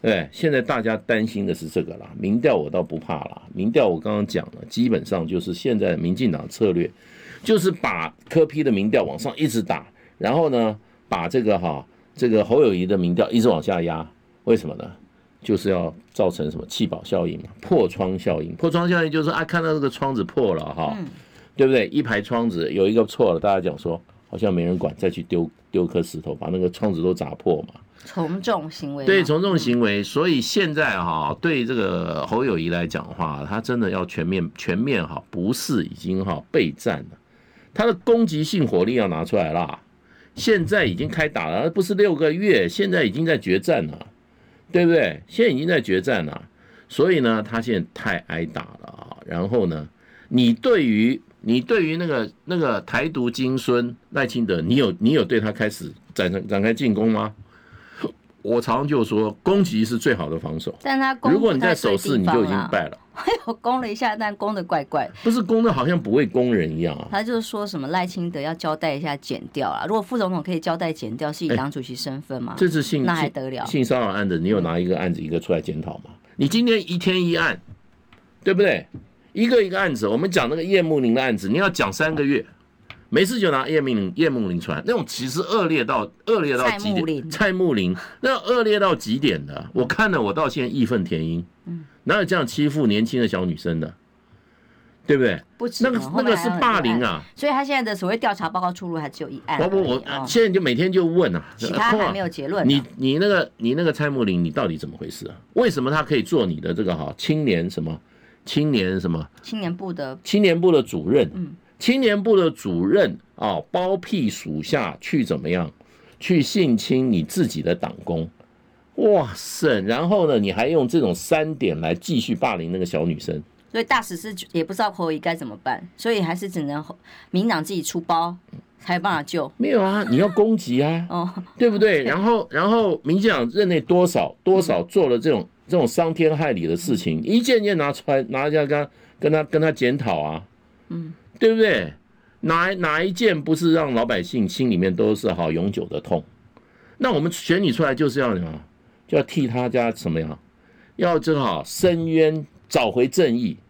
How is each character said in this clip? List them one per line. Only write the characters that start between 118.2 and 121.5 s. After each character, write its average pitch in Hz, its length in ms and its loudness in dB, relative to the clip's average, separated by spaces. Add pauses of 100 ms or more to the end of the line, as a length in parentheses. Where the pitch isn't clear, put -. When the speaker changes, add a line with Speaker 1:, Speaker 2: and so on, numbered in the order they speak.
Speaker 1:
哇 202 400 4
塞！ 123 480 0
然 120 260 0
后 190 180 4
呢， 139 120 4
你 101 120 2
还 110 180 0
用 147 200 2
这 160 120 2
种 95 140 2
三 156 420 0